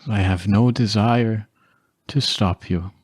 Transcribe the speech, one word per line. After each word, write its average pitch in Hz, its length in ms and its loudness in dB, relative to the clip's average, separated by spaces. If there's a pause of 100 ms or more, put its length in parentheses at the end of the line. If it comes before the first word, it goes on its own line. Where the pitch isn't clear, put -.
I 104 120 -2
have 92 280 0
no 107 240 4
desire 113 760 0 (600)
to 139 140 -2
stop - 480 -2
you. 90 220 -4 (120)